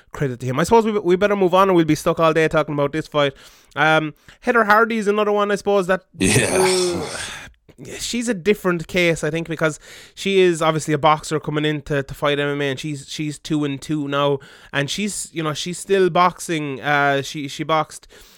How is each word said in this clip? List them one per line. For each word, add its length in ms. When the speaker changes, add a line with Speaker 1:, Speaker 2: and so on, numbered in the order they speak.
Speaker 1:
credit 260
to 60
him. 160
I 20
suppose 220
we, 120
we 200
better 180
move 180
on, 160
or 40
we'll 100
be 120
stuck 260
all 100
day 160
talking 260
about 200
this 120
fight. 280
Um, 380
Heather 240
Hardy 340
is 100
another 260
one, 180
I 40
suppose, 320
that 180
Speaker 2:
Yeah. 300
Speaker 1:
uh, 1400
she's 300
a 40
different 540
case, 380
I 40
think, 200
because 280
she 240
is 220
obviously 320
a 60
boxer 400
coming 260
in 180
to, 180
to 120
fight 260
M 80
M 140
A, 80
and 100
she's, 300
she's 280
two 280
and 160
two 260
now, 320
and 180
she's, 440
you 100
know, 100
she's 240
still 320
boxing. 720
Uh, 420
she, 280
she 160
boxed, 420